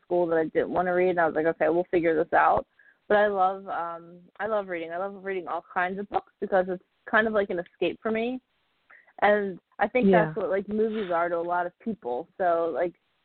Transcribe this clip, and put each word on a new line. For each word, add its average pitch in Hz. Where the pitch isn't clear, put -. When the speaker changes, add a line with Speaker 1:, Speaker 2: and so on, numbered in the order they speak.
Speaker 1:
school 175
that 165
I 160
didn't 160
wanna 175
read, 180
and 175
I 170
was 156
like, 156
"Okay, 165
we'll 175
figure 165
this 156
out." 160
But 208
I 208
love, 196
um, 170
I 196
love 208
reading. 165
I 170
love 196
reading 190
all 160
kinds 185
of 202
books -
because 190
it's 185
kind 220
of 220
like 202
an 190
escape -
for 220
me. 240
And 202
I 214
think 233
Speaker 2:
Yeah. 175
Speaker 1:
that's 156
what, -
like, 196
movies 214
are 170
to 175
a 170
lot 175
of 175
people. 127
So, 170
like, 170